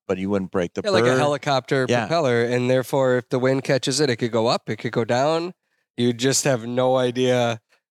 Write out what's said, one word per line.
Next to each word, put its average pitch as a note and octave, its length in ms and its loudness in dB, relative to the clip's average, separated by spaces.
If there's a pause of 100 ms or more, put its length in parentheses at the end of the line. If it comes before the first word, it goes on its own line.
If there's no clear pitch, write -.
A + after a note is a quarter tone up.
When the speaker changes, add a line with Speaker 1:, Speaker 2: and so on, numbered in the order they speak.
Speaker 1:
but F#2 120 -2
you F#2+ 100 -4
wouldn't F#2+ 220 -2
break F2 240 -2
the G2 100 -6
Speaker 2:
Yeah, G3+ 60 -2
like A#2 140 2
a - 20 2
Speaker 1:
bird. B2+ 120 2
Speaker 2:
helicopter C#3 680 -2
Speaker 1:
Yeah. A#2+ 120 0
Speaker 2:
propeller, A#2+ 440 0
and B2 240 0
therefore, B2+ 480 2
if B2 140 -6
the C3 80 0
wind C3 260 0
catches C3+ 360 0
it, C#3+ 100 2
it A2+ 60 -2
could A#2 160 -2
go A2+ 160 2
up, - 200 -2
it A2 80 -6
could - 160 -8
go A#2 140 0
down. D#3+ 480 0 (420)
You A#2+ 160 2
just B2 320 0
have B2 220 0
no B2+ 300 0
idea B2 640 0 (300)